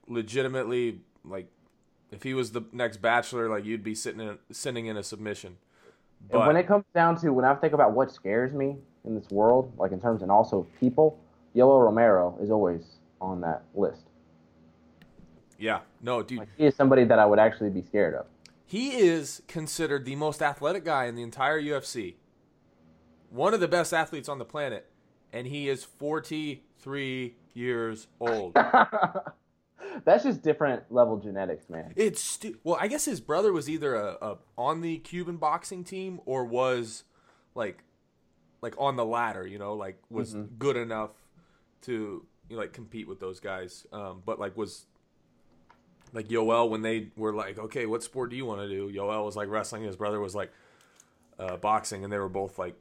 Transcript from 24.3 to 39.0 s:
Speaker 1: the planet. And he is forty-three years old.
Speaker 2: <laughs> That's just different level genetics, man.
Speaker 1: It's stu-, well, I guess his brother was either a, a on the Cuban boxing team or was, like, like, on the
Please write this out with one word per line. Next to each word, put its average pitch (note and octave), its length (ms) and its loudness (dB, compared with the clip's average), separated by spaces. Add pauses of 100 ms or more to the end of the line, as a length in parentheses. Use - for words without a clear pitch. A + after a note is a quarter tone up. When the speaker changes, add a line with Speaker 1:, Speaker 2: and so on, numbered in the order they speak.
Speaker 1:
the B2 80 -10
planet. C3+ 400 -8 (460)
And B2 140 -8
he C#3+ 220 -6
is C3+ 160 -2
forty-three C#3 1500 -8 (180)
years A#2 540 -4 (120)
old. A2 340 -2
Speaker 2:
<laughs> - 1500 0
That's F3 200 6
just G#3+ 180 -2
different D3 480 0
level A#2 280 4
genetics, F#2+ 500 -8
man. E2 260 -12
Speaker 1:
It's G#3 280 0
stu-, - 420 -10
well, E3 160 0
I G3+ 80 0
guess D4 160 -4
his G#3 160 -4
brother F#3 320 2
was D3 160 -2
either D3+ 260 -2
a, G#2 280 -4
a G2+ 160 -6 (180)
on D3+ 240 -2
the E3 180 -6
Cuban F3 380 -10
boxing E3 480 -4
team F#3+ 400 -10
or C3 200 -2
was, A#2+ 600 -2 (500)
like, G#2+ 300 -8 (800)
like, A#2 160 -10
on C3+ 180 -2
the A#2+ 80 0